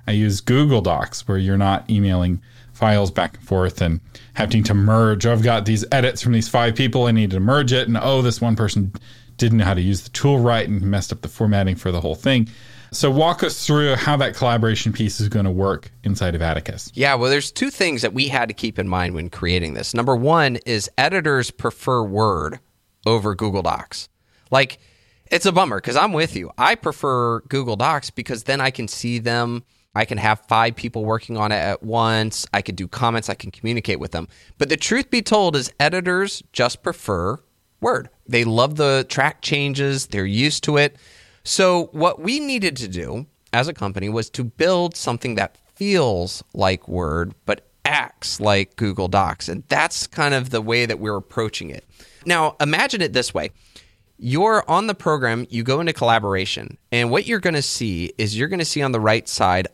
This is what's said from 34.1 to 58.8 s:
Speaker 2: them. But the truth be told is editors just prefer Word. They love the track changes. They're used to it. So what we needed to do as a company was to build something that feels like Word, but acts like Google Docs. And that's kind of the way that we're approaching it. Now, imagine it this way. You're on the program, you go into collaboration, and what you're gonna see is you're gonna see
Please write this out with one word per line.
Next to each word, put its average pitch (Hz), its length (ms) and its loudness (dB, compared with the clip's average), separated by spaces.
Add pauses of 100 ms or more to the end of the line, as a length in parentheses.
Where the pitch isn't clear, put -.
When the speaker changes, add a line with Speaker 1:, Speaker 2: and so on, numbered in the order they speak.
Speaker 2:
them. 85 160 -6 (320)
But 139 100 0
the 156 80 0
truth 262 320 -2
be 240 140 0
told 190 320 2
is 131 240 -4
editors 180 640 -2 (100)
just 127 300 -2
prefer 104 560 -4 (420)
Word. 220 280 0 (180)
They 120 160 2
love 120 320 2
the 135 340 2
track 143 320 -2
changes. 139 680 -2
They're 98 180 -4
used 123 380 0
to 151 140 2
it. 147 180 2 (480)
So 180 500 2
what 156 260 0
we 233 200 -4
needed 233 380 -2
to 120 100 -8
do 90 380 -8 (280)
as 127 140 2
a 170 60 -6
company 98 360 -6
was 110 220 -4
to 123 120 -6
build 170 520 0
something 120 400 -4
that 98 220 -4 (180)
feels 127 680 0 (100)
like 95 340 0
Word, 85 460 -2 (120)
but - 220 -4 (180)
acts - 560 -4
like 101 340 2
Google 98 320 -2
Docs. 92 420 0
And 90 200 -8
that's 151 380 0
kind 147 260 -2
of 127 160 -2
the 120 120 -2
way 117 240 0
that 113 140 -4
we're 107 160 -4
approaching 98 540 -6
it. - 160 -14 (400)
Now, 160 340 0
imagine 185 420 0
it 147 120 -2
this 123 200 -2
way. 80 180 -4 (640)
You're 190 520 0
on 190 180 0
the 202 80 -4
program, 123 540 -2
you 117 140 -6
go 135 160 0
into 165 140 -2
collaboration, 101 880 -2 (120)
and 120 200 0
what - 160 0
you're 226 120 -2
gonna 160 220 0
see 90 560 -4
is 107 180 -2
you're 127 120 -2
gonna 175 180 -4
see 151 160 -4